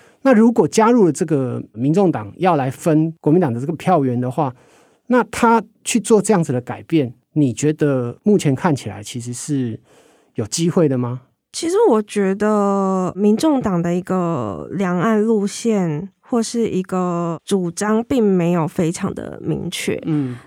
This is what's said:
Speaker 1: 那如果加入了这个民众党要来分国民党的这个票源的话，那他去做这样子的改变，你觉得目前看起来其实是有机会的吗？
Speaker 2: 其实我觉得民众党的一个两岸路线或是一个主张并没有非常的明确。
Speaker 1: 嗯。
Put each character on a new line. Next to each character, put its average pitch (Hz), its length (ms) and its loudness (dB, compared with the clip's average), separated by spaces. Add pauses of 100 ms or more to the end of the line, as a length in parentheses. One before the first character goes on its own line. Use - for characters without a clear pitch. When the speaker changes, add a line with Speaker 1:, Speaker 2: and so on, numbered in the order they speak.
(220)
Speaker 1:
那 269 100 4
如 226 200 6
果 196 160 2
加 220 240 4
入 240 140 6
了 160 60 4
这 175 140 -4
个 127 360 -2 (120)
民 127 180 0
众 185 200 2
党 107 260 -8
要 180 180 2
来 135 140 0
分 156 500 0
国 151 140 2
民 185 80 6
党 143 100 0
的 117 80 -4
这 135 60 -6
个 165 80 -4
票 151 320 0
源 123 140 -2
的 127 100 -2
话， 127 240 -2 (540)
那 247 180 4
他 233 360 2 (220)
去 - 160 -2
做 208 220 4
这 214 120 0
样 175 80 2
子 143 120 -2
的 123 80 -2
改 104 220 -12
变， 139 300 0 (200)
你 143 180 2
觉 147 220 0
得 131 500 -2
目 208 140 4
前 151 180 2
看 - 180 0
起 123 140 -4
来 104 160 -12
其 - 160 -12
实 120 140 -10
是 123 440 -4 (580)
有 113 100 -4
机 165 240 -2
会 160 180 2
的 135 100 -2
吗？ 123 260 -4 (280)
Speaker 2:
其 - 180 -6
实 359 60 0 (140)
我 214 120 4
觉 202 320 -2
得 196 800 0
民 208 220 2
众 294 240 2
党 190 220 0
的 175 120 -2
一 180 100 -2
个 131 680 -4
两 180 260 -2
岸 214 240 2
路 214 240 0
线 196 600 -2 (140)
或 233 200 -2
是 226 280 -4
一 185 140 -2
个 175 600 -4
主 185 260 -2
张 214 360 -2
并 254 180 0
没 180 300 2
有 165 120 2
非 165 240 -2
常 185 240 -6
的 - 300 -12
明 - 260 -4
确。 - 360 -6
Speaker 1:
嗯。 139 400 -2